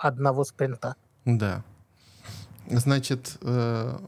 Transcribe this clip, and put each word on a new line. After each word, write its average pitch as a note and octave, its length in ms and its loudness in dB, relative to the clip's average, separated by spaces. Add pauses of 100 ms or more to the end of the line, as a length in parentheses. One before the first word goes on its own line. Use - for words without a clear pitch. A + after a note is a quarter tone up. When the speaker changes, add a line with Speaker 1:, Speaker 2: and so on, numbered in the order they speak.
Speaker 1:
одного C#3 420 2
спринта. C3 520 -4 (280)
Speaker 2:
Да. G#2+ 400 2 (1080)
Значит, C3 720 0
э, A#2 640 0